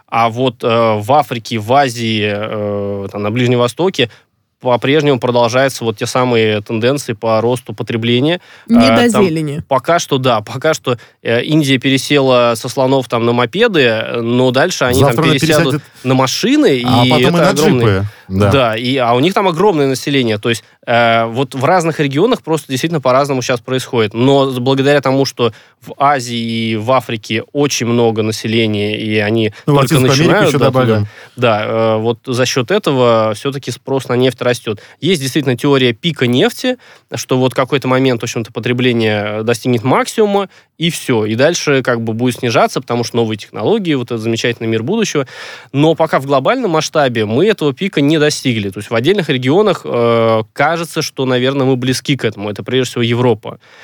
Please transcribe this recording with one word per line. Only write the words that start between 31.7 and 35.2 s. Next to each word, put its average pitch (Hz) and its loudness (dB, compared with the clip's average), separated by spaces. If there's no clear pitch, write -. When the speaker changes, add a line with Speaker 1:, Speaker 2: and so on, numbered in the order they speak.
Speaker 1:
вот 110 -2
за 127 0
счет 120 -2
этого 120 2
все-таки 135 -8
спрос 131 -6
на 127 -2
нефть 123 0
растет. 120 -2
Есть 160 0